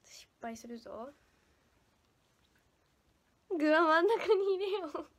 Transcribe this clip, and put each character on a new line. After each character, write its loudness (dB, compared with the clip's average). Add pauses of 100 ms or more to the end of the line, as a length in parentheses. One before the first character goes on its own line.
失 -20 (140)
敗 -12
す -20
る -14
ぞ。 -14 (2500)
具 2
は 6
真 6
ん 2
中 2
に 0
入 -6
れ -4
よ -6
う。 -12 (120)